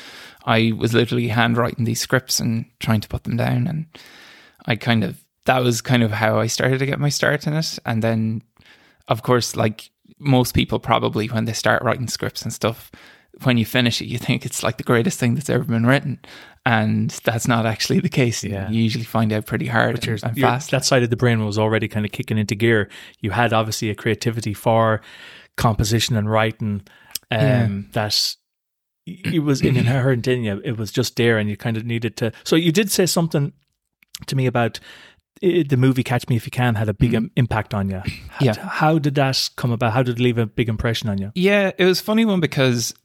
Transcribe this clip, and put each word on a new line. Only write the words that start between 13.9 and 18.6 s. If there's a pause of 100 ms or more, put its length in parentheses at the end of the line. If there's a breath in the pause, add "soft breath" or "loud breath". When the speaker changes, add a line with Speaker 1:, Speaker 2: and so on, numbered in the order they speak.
Speaker 1:
it,
you
think
it's,
like,
the
greatest
thing
that's
ever
been
written. (440 loud breath)
And (140)
that's
not
actually
the
case.
Speaker 2:
Yeah.